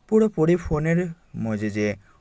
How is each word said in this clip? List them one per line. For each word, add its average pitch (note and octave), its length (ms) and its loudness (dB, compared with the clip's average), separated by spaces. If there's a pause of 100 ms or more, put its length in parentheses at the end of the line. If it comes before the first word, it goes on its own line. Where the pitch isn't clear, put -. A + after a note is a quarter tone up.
পুরোপুরি G#3+ 480 2
ফোনের E3 500 0 (300)
মজে A2 340 -4
যে। G#2 260 -2 (240)